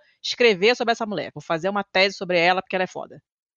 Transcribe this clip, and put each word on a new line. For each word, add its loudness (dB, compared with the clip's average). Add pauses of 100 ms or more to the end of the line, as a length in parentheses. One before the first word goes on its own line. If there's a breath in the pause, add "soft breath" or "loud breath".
(220 soft breath)
escrever 2
sobre -2
essa -2
mulher, -6
vou -14
fazer -4
uma -2
tese 2
sobre -2
ela 4
porque -6
ela 0
é -4
foda." -14 (380)